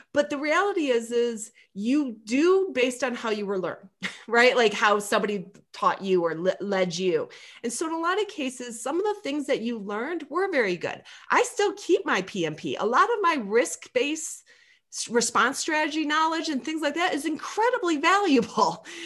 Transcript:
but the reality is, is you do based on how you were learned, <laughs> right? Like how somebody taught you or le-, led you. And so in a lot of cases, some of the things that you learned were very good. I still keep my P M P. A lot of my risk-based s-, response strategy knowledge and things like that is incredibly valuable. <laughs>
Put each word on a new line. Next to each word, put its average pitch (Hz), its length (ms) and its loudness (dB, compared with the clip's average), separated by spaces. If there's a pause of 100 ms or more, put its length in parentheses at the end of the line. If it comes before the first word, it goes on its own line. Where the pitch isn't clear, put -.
(140)
but 285 160 2
the 294 80 -4
reality 330 500 0
is, 233 240 0
is 233 400 -2 (220)
you 247 500 0
do 339 500 2
based 254 300 0
on 247 120 -2
how 233 160 -4
you 208 140 -4
were 196 140 -4
learned, - 300 -6 (160)
<laughs> - 220 -12
right? 233 280 6
Like 220 180 4
how 208 260 4
somebody 208 480 -2 (260)
taught - 280 0
you 185 220 2
or 165 120 0
le-, 180 260 0
led 185 360 0
you. 175 300 0 (360)
And 240 100 -6
so - 120 -4
in 320 80 -4
a 330 60 -4
lot 359 220 0
of 403 80 -4
cases, 247 520 -8
some 285 160 -4
of 381 60 0
the 415 180 -2
things 285 260 -4
that 254 120 2
you 233 180 -4
learned 226 520 -6
were 370 200 0
very 220 280 0
good. - 260 -8 (260)
I 320 140 4
still 403 300 0
keep - 320 0
my 240 160 0
P 185 240 -4
M 151 100 -4
P. - 220 -6
A - 80 -2
lot 277 260 4
of 466 100 -2
my 339 220 2
risk-based 262 1000 -2 (500)
s-, - 140 -8
response 233 500 2
strategy 311 460 -2
knowledge 320 420 0
and 277 160 -4
things 320 180 -6
like 294 140 0
that 339 180 0
is 285 120 -2
incredibly 370 720 0
valuable. 277 920 2
<laughs> 339 60 -14 (100)